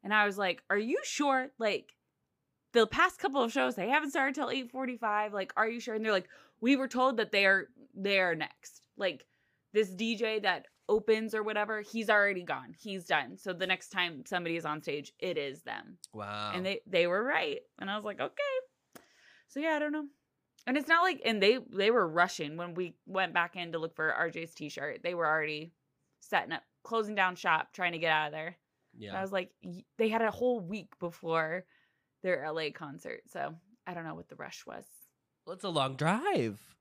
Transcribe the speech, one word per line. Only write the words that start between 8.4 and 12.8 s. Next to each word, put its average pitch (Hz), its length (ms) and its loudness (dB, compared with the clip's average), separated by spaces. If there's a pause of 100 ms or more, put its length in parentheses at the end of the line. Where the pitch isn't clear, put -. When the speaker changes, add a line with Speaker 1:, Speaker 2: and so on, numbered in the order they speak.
Speaker 1:
Like, 180 280 -4 (480)
this 208 160 4
D 226 260 -2
J 220 260 0
that 185 260 0 (200)
opens 220 460 2
or 220 80 0
whatever, 214 400 -2
he's 214 300 -4
already 202 320 4
gone. 156 340 -6
He's 190 280 -8